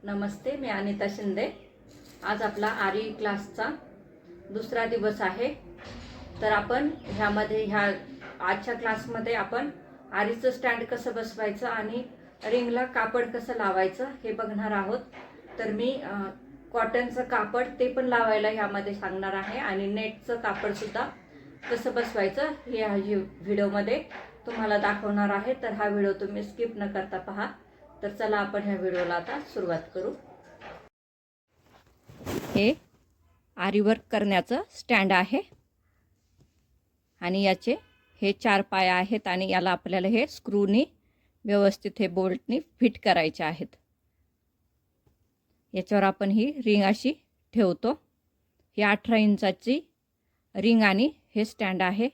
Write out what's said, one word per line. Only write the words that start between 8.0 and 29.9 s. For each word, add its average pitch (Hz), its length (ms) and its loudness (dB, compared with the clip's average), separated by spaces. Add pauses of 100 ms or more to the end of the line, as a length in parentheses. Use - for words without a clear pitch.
आजच्या 208 340 -2
क्लासमध्ये 226 600 -2
आपण 240 360 -2 (420)
आरीचं 226 380 0
स्टँड 240 340 -2
कसं 240 300 -4
बसवायचं 220 540 -4
आणि 220 340 -4 (420)
रिंगला 240 400 2
कापड 240 460 0
कसं 233 260 -6
लावायचं 190 540 0 (140)
हे 220 80 -4
बघणार 208 380 -4
आहोत. 202 280 0 (600)
तर 220 140 -2
मी, 240 200 0
अ, 269 240 -6 (560)
कॉटनचं 240 520 0
कापड 240 440 0 (100)
ते 254 140 2
पण 254 120 0
लावायला 220 440 4
ह्यामध्ये 202 460 -2
सांगणार 190 400 -4
आहे 202 240 -4
आणि 196 280 -2
नेटचं 220 540 -4
कापडसुद्धा 208 680 -4 (640)
कसं 240 240 -2
बसवायचं 233 580 0 (140)
हे 240 120 -4
ह्या 214 160 0
व्हि-, 196 300 2 (160)
व्हिडिओमध्ये 202 640 0 (440)
तुम्हाला 220 320 0
दाखवणार 202 520 0
आहे. 208 320 0
तर 226 100 -4
हा 214 160 0
व्हिडिओ 202 240 2
तुम्ही 208 300 -4
स्किप 226 340 -6
न 202 160 -4
करता 190 260 -4
पहा. 202 340 -6 (500)
तर 202 120 -4
चला 214 220 0
आपण 202 260 0
ह्या 202 120 0
व्हिडिओला 180 400 0
आता 240 260 -4
सुरुवात 170 400 -4 (140)